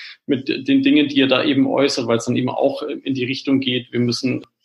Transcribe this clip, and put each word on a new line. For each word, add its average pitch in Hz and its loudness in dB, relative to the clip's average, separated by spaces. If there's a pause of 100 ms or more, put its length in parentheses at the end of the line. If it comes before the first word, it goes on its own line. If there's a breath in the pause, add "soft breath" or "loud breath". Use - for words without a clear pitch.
(260 loud breath)
mit - -2
den 135 0
Dingen, 139 4
die 135 0
er 131 4
da 127 2
eben 135 2
äußert, 135 0
weil 117 2
es 113 0
dann 120 -2
eben 127 0
auch 135 -2
in 139 -6
die 127 -4
Richtung 135 0
geht, 123 -4
wir 120 -2
müssen 120 -2 (200)